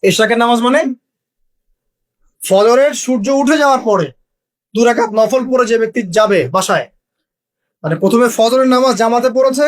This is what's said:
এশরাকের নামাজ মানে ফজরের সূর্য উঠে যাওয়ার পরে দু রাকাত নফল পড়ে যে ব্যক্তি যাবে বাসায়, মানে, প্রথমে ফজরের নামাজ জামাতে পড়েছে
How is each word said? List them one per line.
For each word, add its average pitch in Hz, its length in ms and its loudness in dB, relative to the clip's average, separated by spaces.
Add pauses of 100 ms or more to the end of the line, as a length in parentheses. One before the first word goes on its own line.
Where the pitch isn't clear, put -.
এশরাকের 226 400 2
নামাজ 233 180 2
মানে 262 200 0 (1600)
ফজরের 233 520 2
সূর্য 247 380 -4
উঠে 277 260 0
যাওয়ার 277 260 2
পরে 190 240 0 (680)
দু 226 80 0
রাকাত 240 300 0
নফল 269 340 0
পড়ে 254 180 0
যে 226 120 -2
ব্যক্তি 226 320 -4
যাবে 202 300 0 (100)
বাসায়, - 380 -2 (960)
মানে, 160 120 -4
প্রথমে 220 400 0
ফজরের 254 400 2
নামাজ 254 200 2
জামাতে 233 340 0
পড়েছে 262 380 0